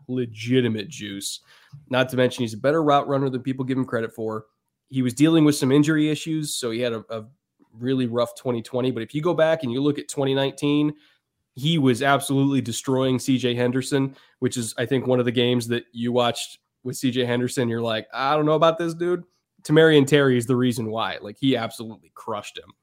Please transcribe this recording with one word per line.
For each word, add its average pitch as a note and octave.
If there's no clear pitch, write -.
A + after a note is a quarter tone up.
legitimate A#2
juice. G2
Not B2+
to B2+
mention, B2+
he's A2
a G#2+
better D3
route C#3+
runner C#3
than B2+
people C3
give B2+
him C3
credit A2+
for. A2
He C3
was B2
dealing D#3+
with D3
some C3+
injury D3+
issues, D3+
so B2
he A2+
had A#2+
a, A2
a A2
really B2+
rough A#2
twenty A#2+
twenty. B2
But A#2
if A2
you D3+
go E3+
back D#3+
and B2
you C3+
look C#3+
at -
twenty C3+
nineteen, D3
he D#3
was B2+
absolutely C#3
destroying C3
C C3
J A#2+
Henderson, C3
which B2
is, A#2
I B2
think, B2+
one B2+
of B2
the A#2+
games A#2+
that A#2+
you A#2+
watched A#2+
with B2+
C C3
J B2
Henderson. B2
You're A#2
like, A2
"I C#3
don't D3+
know D#3
about D#3+
this E3+
dude." F3
Tamorrion D#3
Terry C#3
is A#2+
the C3
reason A#2+
why. G#2+
Like, G#2+
he C3
absolutely A2+
crushed -
him. -